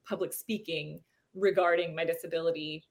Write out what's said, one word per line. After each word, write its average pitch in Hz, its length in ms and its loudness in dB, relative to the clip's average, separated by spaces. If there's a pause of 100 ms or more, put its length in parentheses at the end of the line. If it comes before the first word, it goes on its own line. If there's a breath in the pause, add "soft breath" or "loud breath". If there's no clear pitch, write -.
public 185 260 -2
speaking 160 680 -6 (320)
regarding 175 640 4
my 160 80 -2
disability 165 880 -2